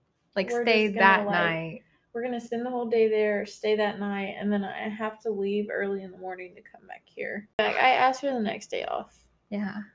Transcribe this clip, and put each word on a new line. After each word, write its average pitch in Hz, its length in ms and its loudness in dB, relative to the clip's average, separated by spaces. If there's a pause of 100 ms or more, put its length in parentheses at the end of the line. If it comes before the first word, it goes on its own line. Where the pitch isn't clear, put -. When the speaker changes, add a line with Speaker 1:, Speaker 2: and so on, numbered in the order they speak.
(340)
Speaker 1:
Like, 185 160 0
Speaker 2:
we're 240 120 0
Speaker 1:
stay 220 260 4
Speaker 2:
just 196 100 -4
gonna, 190 80 8
Speaker 1:
that 196 200 6
Speaker 2:
like, 180 80 0
Speaker 1:
night. 165 480 0 (300)
Speaker 2:
we're 233 100 -6
gonna 240 180 -4
spend 233 260 -6
the 254 40 -6
whole 240 160 -4
day 220 220 4
there, 208 380 2
stay - 300 -2
that 208 220 0
night, 202 400 -4
and 202 140 0
then 202 120 0
I - 260 -6
have 226 300 -6
to 226 100 -4
leave 202 420 0
early 196 300 -2
in 185 80 -14
the 185 80 -20
morning 185 380 -12
to - 40 -20
come - 260 -20
back - 200 -18
here. - 420 -8 (120)
Like, 214 160 2
I 262 180 6
asked 262 260 4
for 285 120 -2
the 247 80 0
next - 300 -4
day - 140 -4
off. - 320 -6 (320)
Speaker 1:
Yeah. 202 280 -6 (180)